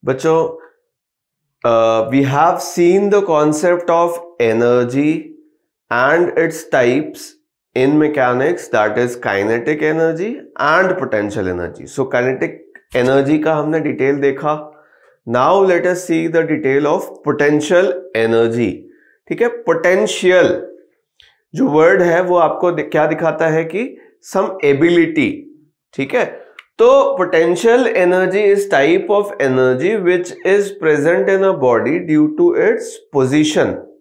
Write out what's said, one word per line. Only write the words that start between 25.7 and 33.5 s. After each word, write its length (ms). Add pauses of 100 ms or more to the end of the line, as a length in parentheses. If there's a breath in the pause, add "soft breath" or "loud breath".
ठीक 220
है, 100 (540 loud breath)
तो 60 (320)
potential 680 (120)
energy 560
is 180
type 460
of 160 (140)
energy 460 (140)
which 240 (220)
is 180 (100)
present 540
in 140
a 40 (120)
body 340 (100)
due 300
to 100 (160)
its 240 (280)
position 580 (280)